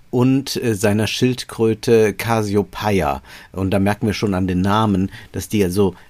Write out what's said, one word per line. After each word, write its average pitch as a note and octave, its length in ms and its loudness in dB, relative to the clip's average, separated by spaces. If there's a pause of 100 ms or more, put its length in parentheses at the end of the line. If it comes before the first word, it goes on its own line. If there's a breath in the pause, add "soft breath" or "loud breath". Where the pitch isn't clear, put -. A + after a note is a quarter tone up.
(100)
und, C3 520 0
äh, A2+ 120 -2
seiner G#2 320 0
Schildkröte A2+ 1040 0
Cassiopeia. G2+ 1120 -2 (300 loud breath)
Und F#2+ 180 -4
da G2 80 0
merken G#2 280 0
wir G2+ 80 0
schon G2+ 200 -2
an F#2 120 0
den F2+ 140 0
Namen, G2 500 2 (200 loud breath)
dass - 180 -10
die G#2 160 2
also, F#2 300 0 (160 loud breath)